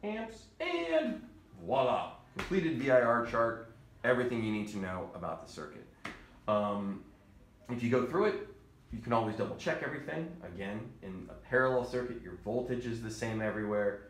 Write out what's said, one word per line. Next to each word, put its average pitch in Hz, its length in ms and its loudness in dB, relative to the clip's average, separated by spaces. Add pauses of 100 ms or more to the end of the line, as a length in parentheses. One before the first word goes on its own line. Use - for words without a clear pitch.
Amps, 220 420 -6 (140)
and 330 600 0 (420)
voila, 127 500 2 (240)
completed 165 400 2
V 135 140 4
I 127 100 10
R 117 240 4
chart, 117 480 0 (300)
everything 123 400 4
you 107 80 0
need 104 180 0
to 104 80 -6
know 92 360 -4
about 82 320 -6
the - 60 -18
circuit. - 340 -12 (640)
Um, 104 560 2 (680)
if 117 140 -2
you 117 60 4
go 120 160 6
through 196 200 2
it, - 220 0 (440)
you 117 80 -6
can 113 140 0
always 110 220 2
double 101 200 -2
check 156 280 -2
everything. 156 460 -6 (140)
Again, 98 360 -8 (220)
in 92 280 -10
a - 40 -14
parallel 127 520 4
circuit, 123 360 -4
your 90 120 -12 (100)
voltage 120 420 -2
is 117 160 -4
the 110 100 -6
same 110 300 -2
everywhere. 104 680 0